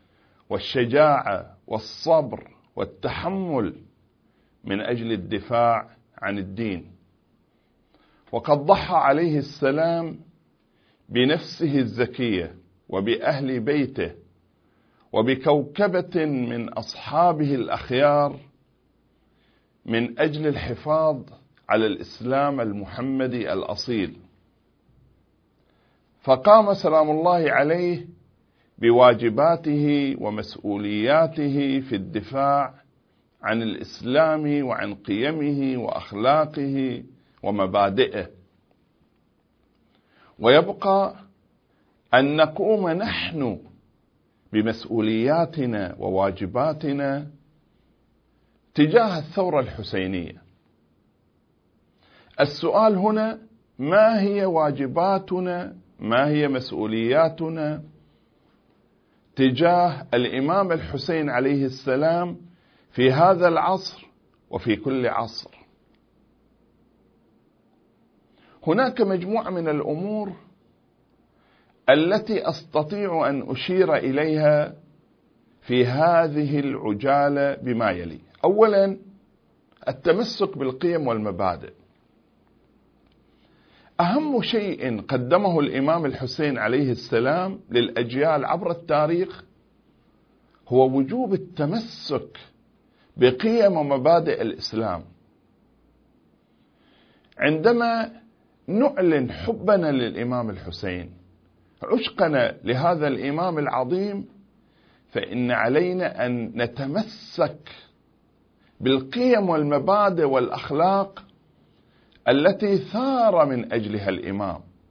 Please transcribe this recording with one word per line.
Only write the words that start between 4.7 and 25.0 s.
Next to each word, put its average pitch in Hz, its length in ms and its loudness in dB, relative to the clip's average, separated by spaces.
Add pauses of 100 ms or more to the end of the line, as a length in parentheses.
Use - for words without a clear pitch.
أجل 113 320 -4
الدفاع 110 800 0 (280)
عن 101 200 -6
الدين. 95 540 -8 (1400)
وقد 143 260 0
ضحى 180 360 2
عليه 151 440 2
السلام 160 840 -2 (880)
بنفسه 143 680 0
الزكية 113 760 -2 (340)
وبأهل 127 720 -2
بيته 120 540 -4 (1000)
وبكوكبة 151 1120 0
من 120 440 -4
أصحابه 151 840 0
الأخيار 139 880 0 (1500)
من 117 340 -2
أجل 151 260 -2
الحفاظ 147 760 -2 (460)
على 110 180 2
الإسلام 135 760 -2
المحمدي 117 920 -4
الأصيل، 95 640 -4 (2000)